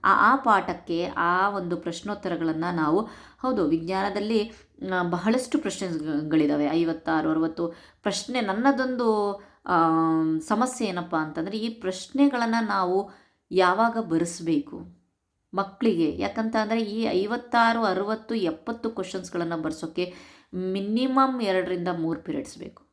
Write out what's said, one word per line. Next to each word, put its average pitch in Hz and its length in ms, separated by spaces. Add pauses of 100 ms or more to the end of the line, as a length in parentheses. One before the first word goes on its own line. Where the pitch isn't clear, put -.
ಆ, 202 280
ಆ 277 40
ಪಾಠಕ್ಕೆ 185 680
ಆ 180 460
ಒಂದು 180 260
ಪ್ರಶ್ನೋತ್ತರಗಳನ್ನ 170 960
ನಾವು, 160 280 (380)
ಹೌದು, 214 300
ವಿಜ್ಞಾನದಲ್ಲಿ, 202 840 (420)
ಆ, 185 100
ಬಹಳಷ್ಟು 208 560
ಪ್ರಶ್ನೆಗಳಿದಾವೆ, 156 1040
ಐವತ್ತಾರು, 160 680
ಅರವತ್ತು 165 440 (280)
ಪ್ರಶ್ನೆ. 240 380
ನನ್ನದೊಂದು, 226 920 (320)
ಆ, 180 100 (720)
ಸಮಸ್ಯೆ 226 400
ಏನಪ್ಪ 175 280
ಅಂತಂದ್ರೆ 160 420
ಈ 226 100
ಪ್ರಶ್ನೆಗಳನ್ನ 233 840 (140)
ನಾವು 190 420 (400)
ಯಾವಾಗ 190 480
ಬರೆಸ್ಬೇಕು 165 1040 (520)
ಮಕ್ಕಳಿಗೆ? 190 640
ಯಾಕಂತ 220 380
ಅಂದ್ರೆ 220 260
ಈ 214 200
ಐವತ್ತಾರು, 226 840
ಅರವತ್ತು, 202 500
ಎಪ್ಪತ್ತು 220 560
ಕ್ವಶನ್ಸ್‌ಗಳನ್ನ 175 680
ಬರ್ಸೋಕೆ 160 580 (400)
ಮಿನಿಮಮ್ 233 880
ಎರಡರಿಂದ 185 460
ಮೂರು 165 320
ಪೀರಿಯಡ್ಸ್ - 380
ಬೇಕು. - 340